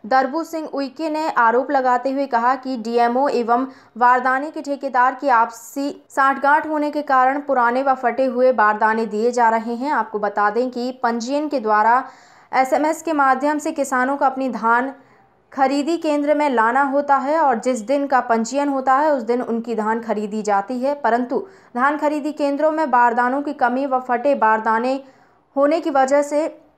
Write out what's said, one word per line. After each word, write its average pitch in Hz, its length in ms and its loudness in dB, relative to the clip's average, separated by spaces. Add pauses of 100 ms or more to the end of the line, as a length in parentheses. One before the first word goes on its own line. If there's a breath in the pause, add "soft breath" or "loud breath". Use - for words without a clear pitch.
दरबू 262 380 0
सिंह 320 240 -8
उइके 277 420 -6
ने 311 200 -4
आरोप 247 420 2
लगाते 254 400 0
हुए 277 140 -2
कहा 247 300 0
कि 262 220 -8
डीएमओ 233 500 0
एवं 240 400 0 (300 loud breath)
बारदाने 254 540 2
के 311 100 -10
ठेकेदार 269 540 0
की 285 140 -4
आपसी 240 800 -2
सांठगांठ 277 580 2
होने 294 240 -2
के 294 100 -4
कारण 262 380 2
पुराने 254 440 0
व 269 100 2
फटे 254 320 0
हुए 254 260 2
बारदाने 220 540 2
दिए 214 260 -2
जा 233 180 2
रहे 226 260 -2
हैं। 269 160 -4
आपको 220 280 -2
बता 208 300 0
दें 240 220 -2
कि 254 320 -6
पंजीयन 247 460 -2
के 285 100 -2
द्वारा 220 500 2 (440 loud breath)
एसएमएस 294 480 0
के 330 120 -4
माध्यम 285 440 2
से 302 140 -4
किसानों 269 460 -2
को 285 80 0
अपनी 262 240 -2
धान 233 440 0 (600 soft breath)
खरीदी 285 440 0
केंद्र 294 380 0
में 294 140 0
लाना 233 320 2
होता 285 340 2
है 277 240 0
और 262 200 2
जिस 254 200 -2
दिन 277 280 -2
का 269 120 2
पंजीयन 247 500 -2
होता 262 240 0
है, 294 180 4
उस 262 120 0
दिन 240 180 -2
उनकी 226 340 -4
धान 220 260 -2
खरीदी 214 400 -4
जाती 202 380 -2
है, 285 160 -2
परंतु 247 520 -2 (280 loud breath)
धान 277 220 0
खरीदी 302 340 -2
केंद्रों 294 400 0
में 311 200 -2
बारदानों 247 500 2
की 294 120 -6
कमी 254 320 0
व 262 140 0
फटे 254 360 0
बारदाने 220 680 0 (540 loud breath)
होने 294 240 2
की 320 80 -4
वजह 277 320 4
से 294 260 -2 (300)